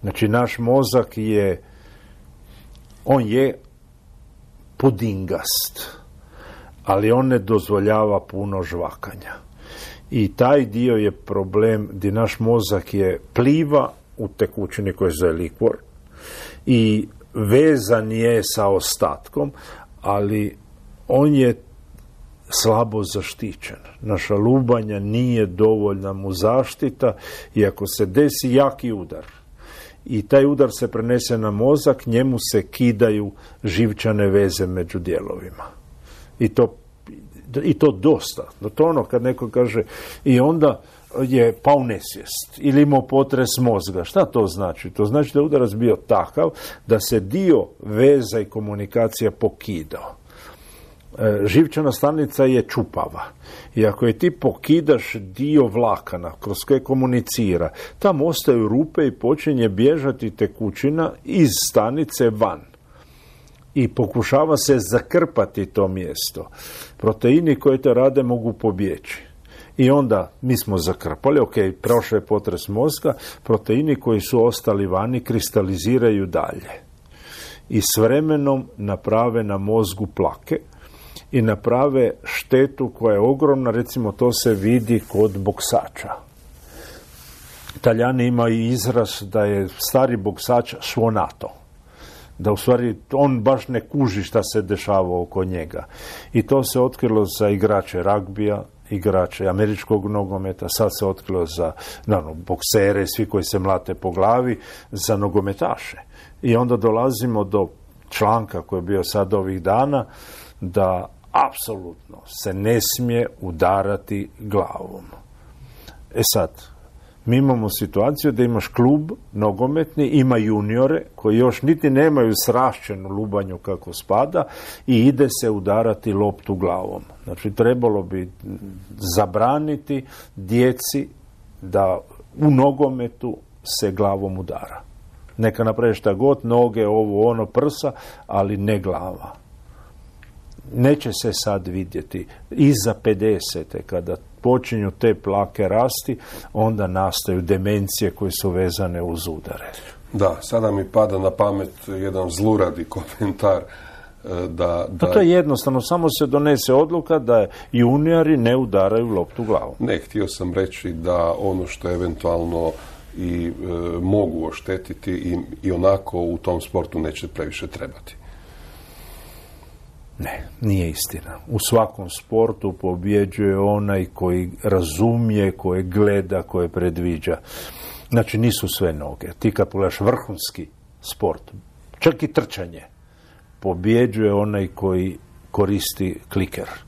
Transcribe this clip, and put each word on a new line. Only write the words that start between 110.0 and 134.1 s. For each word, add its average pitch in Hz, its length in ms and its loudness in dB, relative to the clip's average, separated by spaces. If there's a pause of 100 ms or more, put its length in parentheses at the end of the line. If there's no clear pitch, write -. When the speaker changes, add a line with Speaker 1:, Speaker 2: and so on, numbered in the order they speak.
Speaker 1:
da 92 480 -2 (220)
apsolutno 98 840 -4 (260)
se 98 100 -4
ne 110 280 2
smije 120 460 -2 (140)
udarati 95 880 -2 (100)
glavom. 95 680 -4 (1080)
E 120 60 0 (120)
sad, 87 160 0 (760)
mi 120 120 4
imamo 127 320 2
situaciju 131 640 0
da 117 120 2
imaš 117 240 0
klub 151 440 2 (220)
nogometni, 127 760 0
ima 127 300 4
juniore 110 640 2 (120)
koji 110 220 2
još 120 240 2
niti 156 280 2
nemaju 135 440 4 (120)
srašćenu 110 640 -2
lubanju 98 480 -4
kako - 360 -8
spada 131 500 0 (440)
i 120 180 4
ide 139 220 6 (140)
se 120 80 0
udarati 104 640 0
loptu 101 420 0
glavom. 92 480 -4 (200)
Znači, - 280 -8
trebalo 113 520 2
bi 92 280 -8 (840)
zabraniti 131 920 0 (300)
djeci 120 720 0 (540)
da 95 360 2 (400)
u 151 140 4
nogometu 131 880 0 (420)
se 101 120 0
glavom 98 480 -2